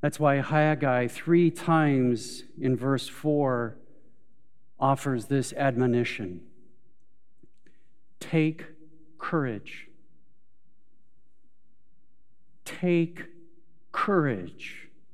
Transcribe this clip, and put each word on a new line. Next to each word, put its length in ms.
That's 180
why 220
Haggai, 640
three 440
times 920
in 160
verse 320
four, 680
offers 500
this 260
admonition. 920
"Take 460
courage. 720
Take 580
courage. 1000